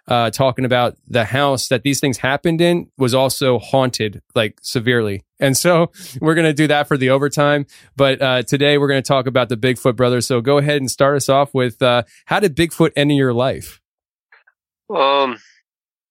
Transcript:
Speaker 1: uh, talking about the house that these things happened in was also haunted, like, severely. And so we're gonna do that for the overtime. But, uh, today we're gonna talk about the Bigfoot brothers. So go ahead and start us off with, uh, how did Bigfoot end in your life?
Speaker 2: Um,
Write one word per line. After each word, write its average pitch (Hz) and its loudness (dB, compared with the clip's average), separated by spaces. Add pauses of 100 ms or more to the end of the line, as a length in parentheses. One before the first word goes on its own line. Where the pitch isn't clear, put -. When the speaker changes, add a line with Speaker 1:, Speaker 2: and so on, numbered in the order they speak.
Speaker 1:
uh, 117 0
talking 131 -2
about 123 0 (100)
the 113 0
house 135 -2
that 120 0
these 139 -2
things 135 -2
happened 160 0
in 175 0
was 127 0
also 131 0
haunted, 113 -2 (140)
like, 110 -2
severely. 110 -2 (160)
And 135 0
so 170 2 (300)
we're 160 2
gonna 160 2
do 147 0
that 147 0
for 156 0
the 131 0
overtime. 143 0 (300)
But, 135 2
uh, 127 0
today 143 2
we're 139 0
gonna 139 0
talk 131 0
about 127 0
the 120 -4
Bigfoot 127 0
brothers. 123 0
So 123 0
go 139 2
ahead 147 0
and 131 -4
start 139 2
us 135 -4
off 139 2
with, 127 -2
uh, 123 2 (220)
how 175 0
did 185 0
Bigfoot 160 0
end 143 2
in 143 2
your 131 2
life? 117 -4 (1120)
Speaker 2:
Um, 139 0 (720)